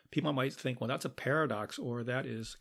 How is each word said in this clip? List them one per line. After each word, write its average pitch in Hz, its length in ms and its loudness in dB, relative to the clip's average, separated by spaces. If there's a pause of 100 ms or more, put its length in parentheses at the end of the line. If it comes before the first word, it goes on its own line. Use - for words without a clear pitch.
(120)
People 151 220 2
might 131 200 2
think, 127 260 -2
"Well, 113 80 -2
that's 139 180 0
a - 40 0
paradox," 127 720 0
or, 120 240 -2
"That 123 220 0
is 113 360 -6